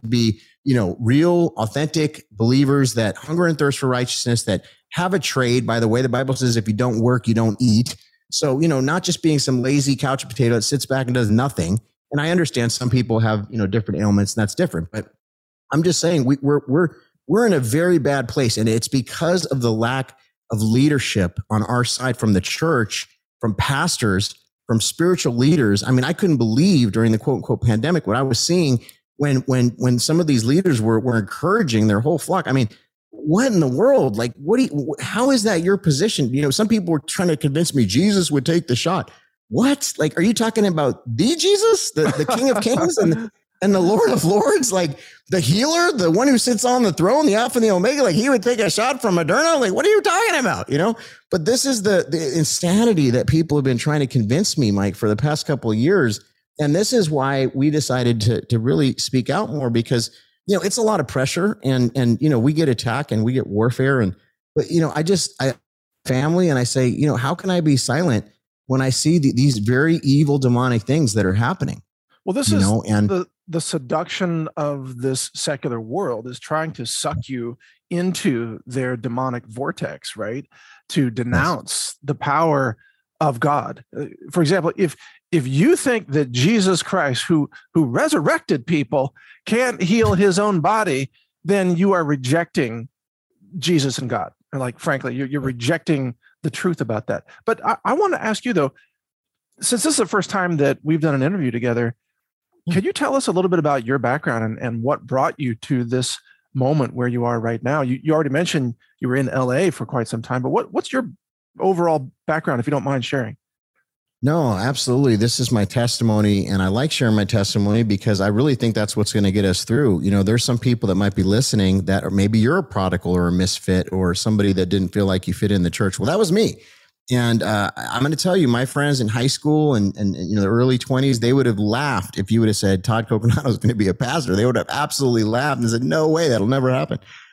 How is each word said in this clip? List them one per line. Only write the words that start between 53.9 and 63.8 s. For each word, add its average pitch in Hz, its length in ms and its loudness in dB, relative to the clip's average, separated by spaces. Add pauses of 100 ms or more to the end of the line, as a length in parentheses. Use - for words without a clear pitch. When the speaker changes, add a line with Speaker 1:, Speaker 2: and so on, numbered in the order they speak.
Speaker 1:
to 135 60 0
convince 123 500 0
me, 120 140 2
Mike, 101 240 0
for 110 140 -2
the 104 60 2
past 147 320 -2
couple 120 240 -2
of 110 60 0
years. 131 440 2 (380)
And 147 160 0
this 208 180 0
is 208 160 2
why 135 380 0
we 135 220 0
decided 127 520 0
to, 110 240 2
to 120 140 0
really 135 340 2
speak - 360 -2
out 196 200 -2
more 139 200 -4
because, 117 420 0 (340)
you 196 100 2
know, 180 60 0
it's 196 160 -2
a 247 40 -2
lot 214 180 2
of 131 80 -4
pressure 170 560 -2
and, 127 320 2
and, 120 260 2
you 151 80 4
know, 131 100 2
we 135 140 2
get 156 160 2
attack 123 420 -4
and 110 120 0
we 120 100 0
get 131 140 -2
warfare 127 540 0